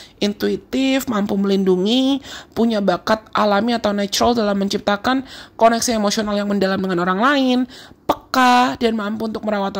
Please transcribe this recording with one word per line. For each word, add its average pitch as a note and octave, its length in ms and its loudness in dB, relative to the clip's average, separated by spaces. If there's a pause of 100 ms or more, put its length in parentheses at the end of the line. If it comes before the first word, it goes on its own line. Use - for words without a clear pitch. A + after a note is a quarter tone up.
(200)
intuitif, G#3 880 -2
mampu G#3 280 -2
melindungi, G3 840 2 (360)
punya A3 280 0
bakat G3 480 0
alami G#3+ 440 2
atau G#3 200 -2
natural A3+ 400 0
dalam G#3 240 0
menciptakan G3+ 640 -2 (320)
koneksi A#3 400 2
emosional G#3 400 -2
yang G3+ 120 -2
mendalam G3 320 0
dengan F#3 240 -2
orang F#3 160 0
lain, C4 380 2 (460)
peka, B3+ 760 2
dan A#3 160 2
mampu G#3+ 320 -6
untuk G#3+ 160 -8
merawat G3+ 360 -2